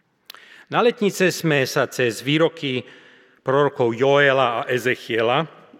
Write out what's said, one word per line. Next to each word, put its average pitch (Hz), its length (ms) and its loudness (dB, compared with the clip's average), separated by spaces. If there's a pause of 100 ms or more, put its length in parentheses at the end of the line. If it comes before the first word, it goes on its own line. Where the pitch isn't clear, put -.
(720)
Na 143 80 0
letnice 196 560 0
sme 143 320 0
sa 127 240 -2
cez 113 320 -2
výroky 143 640 -2 (540)
prorokov 131 560 0
Joela 135 680 2
a - 60 -8
Ezechiela 120 800 -2 (320)